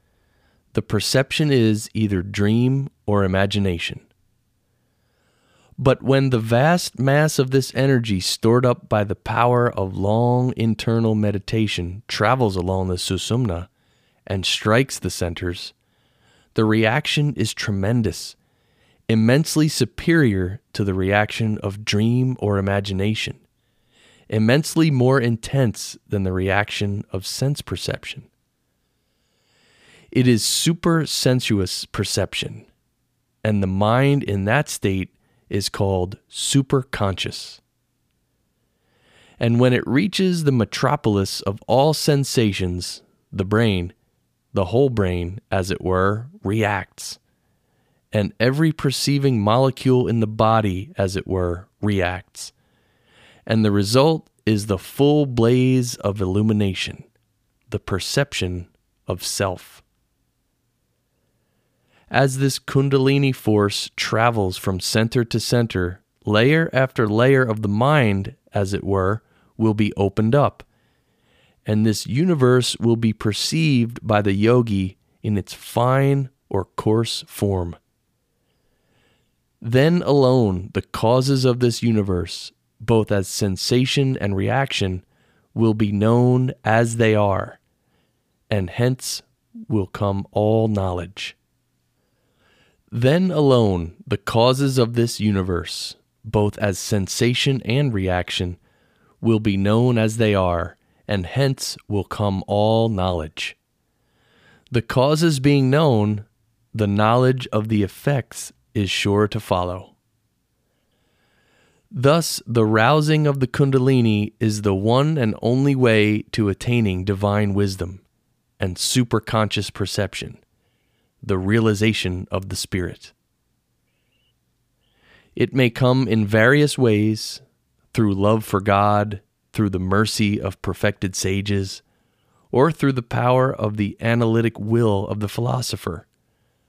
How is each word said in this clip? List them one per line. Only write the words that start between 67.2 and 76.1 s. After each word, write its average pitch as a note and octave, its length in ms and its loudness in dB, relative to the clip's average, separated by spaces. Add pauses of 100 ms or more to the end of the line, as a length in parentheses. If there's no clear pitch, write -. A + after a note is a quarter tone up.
of A2 180 -2
the G#2+ 60 -2
mind, G#2+ 680 2 (180)
as G2+ 200 -2
it F#2+ 120 -4
were, G2 360 0 (360)
will A2 160 2
be G#2 240 0
opened G#2+ 360 0
up, C3+ 300 0 (1040)
and G#2+ 160 0
this A2 220 0
universe B2+ 720 2
will A2+ 180 2
be A#2 160 0
perceived B2 920 0
by G#2+ 160 2
the G2+ 120 2
yogi G#2 640 2 (240)
in G#2+ 120 -2
its F#2+ 160 -4
fine C3+ 800 0 (180)